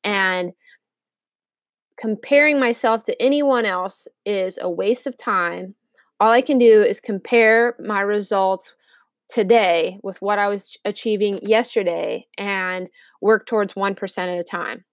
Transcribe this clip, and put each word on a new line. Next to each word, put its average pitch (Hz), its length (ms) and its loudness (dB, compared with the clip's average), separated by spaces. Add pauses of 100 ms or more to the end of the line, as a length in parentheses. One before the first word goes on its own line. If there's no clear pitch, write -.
And 185 480 -2 (1500)
comparing 285 600 2
myself 233 460 0
to - 180 -4
anyone 277 420 2
else 190 440 -6 (180)
is 190 340 -4
a - 80 -6
waste 190 380 -2
of 254 100 -8
time. 185 600 -4 (420)
All 220 140 4
I 247 100 4
can 269 160 0
do 220 240 8
is - 180 0
compare 226 760 2
my 208 220 -6
results 196 760 -2 (540)
today 190 760 2
with 190 180 -10
what 202 200 -2
I 202 80 0
was 202 360 -8
achieving 208 560 -2
yesterday 196 840 -2 (100)
and 185 520 -6 (320)
work 214 260 2
towards 208 300 -4
one 196 180 -2
percent 185 360 -8
at 175 100 -6
a - 20 -8
time. 175 500 -10